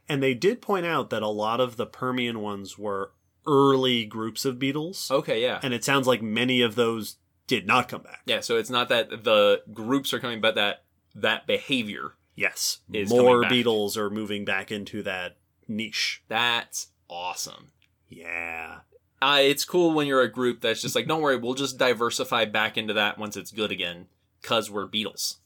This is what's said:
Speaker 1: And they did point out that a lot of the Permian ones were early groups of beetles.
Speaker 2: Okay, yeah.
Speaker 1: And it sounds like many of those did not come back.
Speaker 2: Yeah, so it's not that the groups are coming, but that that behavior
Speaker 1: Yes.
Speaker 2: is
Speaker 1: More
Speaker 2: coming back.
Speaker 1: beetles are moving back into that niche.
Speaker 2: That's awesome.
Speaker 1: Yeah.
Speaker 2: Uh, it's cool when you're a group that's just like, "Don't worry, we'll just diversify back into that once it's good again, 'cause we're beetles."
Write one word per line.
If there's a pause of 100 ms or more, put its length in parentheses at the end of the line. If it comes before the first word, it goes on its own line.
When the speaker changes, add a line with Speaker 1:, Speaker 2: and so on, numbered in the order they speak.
Speaker 1:
And
they
did
point
out
that
a
lot
of
the
Permian
ones
were (340)
early
groups
of
beetles.
Speaker 2:
Okay,
yeah.
Speaker 1:
And
it
sounds
like
many
of
those (300)
did
not
come
back.
Speaker 2:
Yeah,
so
it's
not
that
the (100)
groups
are
coming,
but
that (300)
that
behavior (200)
Speaker 1:
Yes. (120)
Speaker 2:
is
Speaker 1:
More
Speaker 2:
coming
back.
Speaker 1:
beetles
are
moving
back
into
that (280)
niche.
Speaker 2:
That's (200)
awesome. (360)
Speaker 1:
Yeah. (420)
Speaker 2:
Uh,
it's
cool
when
you're
a
group
that's
just
like,
"Don't
worry,
we'll
just
diversify
back
into
that
once
it's
good
again, (340)
'cause
we're
beetles."